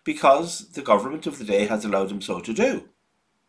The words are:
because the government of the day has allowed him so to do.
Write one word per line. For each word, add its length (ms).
because 680
the 100
government 460
of 100
the 80
day 220
has 180
allowed 260
him 120
so 180
to 140
do. 340